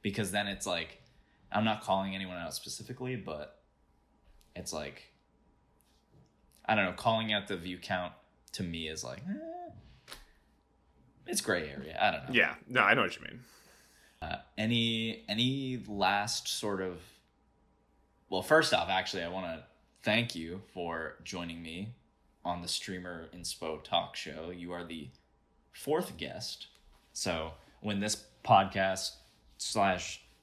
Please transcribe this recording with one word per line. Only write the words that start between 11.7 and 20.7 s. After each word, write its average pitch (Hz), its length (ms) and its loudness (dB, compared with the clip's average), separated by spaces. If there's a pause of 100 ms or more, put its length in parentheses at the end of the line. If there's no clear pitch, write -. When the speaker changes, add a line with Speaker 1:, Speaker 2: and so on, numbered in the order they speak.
Speaker 1:
I 101 120 6
don't 69 180 -6
know. 127 40 -2
Speaker 2:
Yeah, 87 220 6 (140)
no, 123 120 6
I 101 120 8
know 127 80 6
what 92 140 2
you - 80 -14
mean. - 160 -14 (800)
Speaker 1:
Uh, - 180 -4 (200)
any, 113 720 2
any 127 580 0
last 101 600 2
sort 101 340 -2
of, 90 180 -4 (1300)
well, 92 120 0
first 147 320 8
off, 90 160 2
actually, 92 340 0
I 85 40 -4
wanna 87 360 -6 (380)
thank 120 340 2
you 85 260 -6 (120)